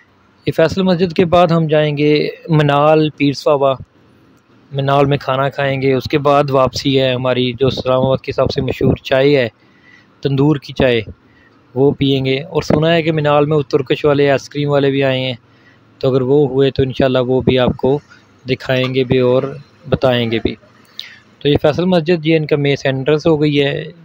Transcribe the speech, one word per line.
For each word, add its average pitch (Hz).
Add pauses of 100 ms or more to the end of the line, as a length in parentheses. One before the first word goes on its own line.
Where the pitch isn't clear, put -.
(480)
ये 151
फैसल 165
मस्जिद 180
के 185
बाद 175
हम 165
जाएंगे 151 (400)
मनाल 151
पीर 143 (100)
बाबा, 135 (960)
मनाल 139
में 139
खाना 135
खाएंगे। 135
उसके 131
बाद 143
वापसी 131
है 131
हमारी, 127
जो 123
इस्लामाबाद 131
की -
सबसे 135
मशहूर -
चाय 135
है, 135 (760)
तंदूर 143
की -
चाय, 127 (760)
वो 139
पिएंगे। 135
और 151
सुना 156
है 170
कि 160
मनाल 147
में 156
वो 147
तुर्किश 143
वाले 143
आइसक्रीम 143
वाले 139
भी 139
आए 131
हैं, 131 (640)
तो 135
अगर 131
वो 143
हुए 135
तो 139
इंशाल्लाह 131
वो 127
भी 127
आपको 131 (460)
दिखाएंगे 131
भी 127
और 127 (400)
बताएंगे 120
भी। - (840)
तो 143
ये 147
फैसल 156
मस्जिद, 175
ये 160
इनका 156
main 143 (100)
entrance 135
हो 160
गई 147
है, 147 (120)